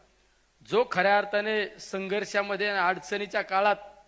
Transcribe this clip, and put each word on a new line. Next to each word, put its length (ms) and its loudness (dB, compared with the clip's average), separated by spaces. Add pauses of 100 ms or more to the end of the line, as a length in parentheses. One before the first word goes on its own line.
(680)
जो 220 2
खऱ्या 260 4
अर्थाने 640 -2
संघर्षामध्ये 880 -2
आणि 100 -2
अडचणीच्या 600 -2
काळात 340 2 (320)